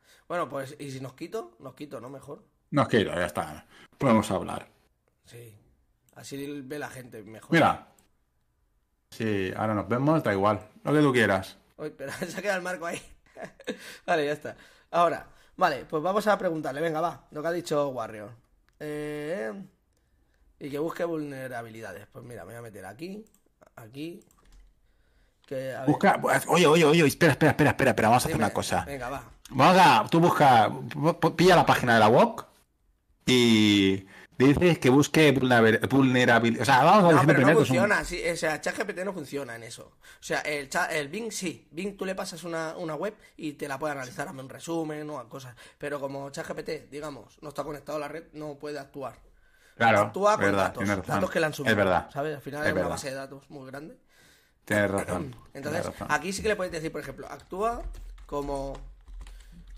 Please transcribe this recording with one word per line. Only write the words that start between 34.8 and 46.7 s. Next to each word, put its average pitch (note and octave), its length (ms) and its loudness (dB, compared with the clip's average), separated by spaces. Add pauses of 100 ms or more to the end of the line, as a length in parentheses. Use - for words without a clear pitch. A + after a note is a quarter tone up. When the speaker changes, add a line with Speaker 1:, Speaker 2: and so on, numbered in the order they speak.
Speaker 2:
busque C#3+ 440 6
vulnerabil-, A#2+ 540 4
vulnerabil-, A#2+ 720 4
o A#2+ 40 -2
sea, C3 200 4
vamos F#3 140 8
a G3+ 40 6
Speaker 1:
No, F3 120 6
Speaker 2:
decir C3+ 120 6
Speaker 1:
pero D3+ 140 6
no B2+ 60 4
Speaker 2:
primero D#3 120 6
que C#3+ 60 4
es A#2 60 0
un C3 60 2
Speaker 1:
funciona, F#3+ 280 2
sí, F3 260 -8
o E3+ 60 -4
sea, D3+ 240 -4
chat F3+ 160 -6
G - 100 -6
P G3 80 -8
T F3 100 -8
no G3 80 -6
funciona C#3 440 -10
en A2+ 80 -18
eso. - 380 -20
O - 200 -20
sea, D#3 200 -4
el D3 260 -6
cha-, F3 180 -2 (100)
el D3 120 -4
Bing G#3+ 240 -8
sí. E3 400 -10
Bing F#3+ 240 -8
tú F#3+ 80 -8
le F#3+ 100 -6
pasas F#3 300 -10
una, E3 320 -8
una D#3 180 -8
web G3 220 -8 (200)
y D3 180 -10
te D3 120 -10
la C#3 100 -8
puede D3+ 180 -6
analizar, C3+ 340 -10
hazme C3 140 -14
un C3+ 60 -16
resumen D3+ 600 -8
o C3+ 180 -12
cosas. B2+ 280 -18 (220)
Pero C#3+ 200 -8
como C#3 320 -10
chat D#3 160 -10
G F3 80 -10
P D#3 80 -10
T, D#3 300 -12